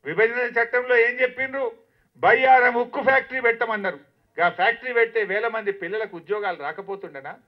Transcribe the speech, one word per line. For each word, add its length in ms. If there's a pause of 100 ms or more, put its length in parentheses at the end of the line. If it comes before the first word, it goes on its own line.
విభజన 400 (120)
చట్టంలో 380 (120)
ఏం 160
చెప్పిండ్రు? 420 (580)
బయ్యారం 600
ఉక్కు 260
ఫ్యాక్టరీ 380
పెట్టమన్నారు. 520 (400)
ఆ 100 (100)
ఫ్యాక్టరీ 400
పెడితే 220 (120)
వేల 220
మంది 260
పిల్లలకు 400
ఉద్యోగాలు 460
రాకపోతుండనా? 680 (160)